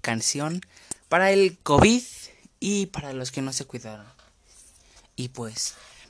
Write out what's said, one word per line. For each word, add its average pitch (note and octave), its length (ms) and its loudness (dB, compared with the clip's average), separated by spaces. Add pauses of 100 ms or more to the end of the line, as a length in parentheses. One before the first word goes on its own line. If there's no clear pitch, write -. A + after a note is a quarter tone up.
canción C#3+ 600 -4 (460)
para F#3+ 240 4
el G3 260 4
covid G#3 460 4 (560)
y G3 280 -2
para C#3+ 260 -10
los B2+ 180 -6
que C#3 100 -6
no C3+ 120 -6
se C3 120 -8
cuidaron. A2 400 -14 (1080)
Y B2 140 -8
pues, A2+ 460 -8 (340)